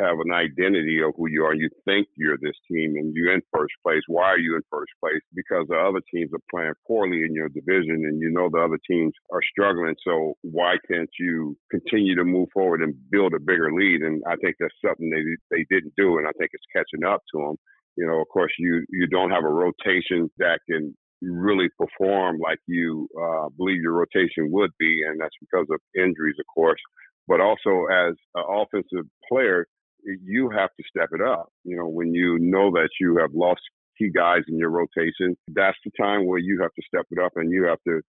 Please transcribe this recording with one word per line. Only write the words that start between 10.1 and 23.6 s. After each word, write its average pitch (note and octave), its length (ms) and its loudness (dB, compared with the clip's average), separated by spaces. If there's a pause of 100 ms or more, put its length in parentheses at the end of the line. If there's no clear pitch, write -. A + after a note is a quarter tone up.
why F2 320 0 (160)
can't E2+ 180 -2 (120)
you D#2+ 360 -4 (140)
continue G2 460 0
to F2 80 2
move F2+ 280 2
forward F2 300 2
and D2+ 140 -2 (160)
build F#2+ 200 4
a D#2+ 60 0
bigger D#2+ 340 0
lead? F2+ 280 2
And D#2 260 -4
I E2+ 80 -2
think E2+ 240 -4
that's E2 160 -6 (100)
something E2 240 -2
they, D#2+ 480 -4
they E2 140 -2
didn't D#2+ 260 0
do, F2+ 220 4
and D2+ 80 -2
I D2+ 60 -4
think - 200 -4
it's - 220 -20
catching D#2+ 320 -4
up G2 160 0 (100)
to D2+ 180 -4
'em. D#2 60 -6 (400)
You E2+ 120 -2
know, D#2+ 120 0
of D#2 60 -2
course, F2 320 0
you, E2+ 300 0
you F2+ 180 -2
don't F#2 240 2
have F2 140 0
a D#2 40 0
rotation F2 880 0
that E2+ 200 0 (100)
can D#2 280 -4 (240)
really F2+ 480 0 (100)
perform F#2 640 0
like D#2+ 240 -2
you, E2 400 -2 (100)
uh, D#2+ 400 -2
believe F#2 240 0